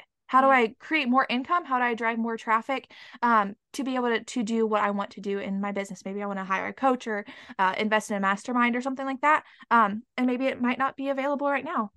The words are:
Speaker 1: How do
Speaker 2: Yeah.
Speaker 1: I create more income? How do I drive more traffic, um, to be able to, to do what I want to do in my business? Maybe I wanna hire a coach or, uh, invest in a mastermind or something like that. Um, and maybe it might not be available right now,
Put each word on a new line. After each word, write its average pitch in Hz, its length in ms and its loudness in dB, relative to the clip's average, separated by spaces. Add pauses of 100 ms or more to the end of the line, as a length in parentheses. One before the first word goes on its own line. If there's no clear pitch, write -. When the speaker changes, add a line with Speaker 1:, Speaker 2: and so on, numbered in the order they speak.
(280)
Speaker 1:
How 262 140 6
do 269 60 6
Speaker 2:
Yeah. 269 60 8
Speaker 1:
I 233 260 2
create 294 300 0
more 262 200 4
income? 277 360 0
How 262 120 -2
do 247 60 2
I 240 100 0
drive 226 240 -2
more 226 200 -2
traffic, 233 540 -2 (300)
um, 214 340 2 (180)
to 285 100 -6
be 262 120 -2
able 240 140 0
to, 226 140 0
to - 180 -4
do 226 240 0
what 208 160 0
I 202 80 2
want 202 220 -4
to 196 100 -16
do 196 160 -4
in 196 240 -4
my 202 100 -4
business? 202 340 -8
Maybe 202 180 -6
I - 20 -6
wanna 196 200 -6
hire 185 220 -2
a 202 60 -8
coach 254 320 0
or, 214 200 -4 (340)
uh, 185 180 4
invest 214 320 0
in 208 80 -2
a - 20 -2
mastermind 233 560 0
or 247 60 -2
something 269 240 -6
like 269 160 -6
that. 302 220 4 (260)
Um, 220 340 4 (140)
and 247 80 2
maybe 254 220 0
it 240 140 -4
might 247 180 0
not 269 160 -2
be 269 140 -4
available 277 400 -2
right 269 160 -2
now, 269 320 -4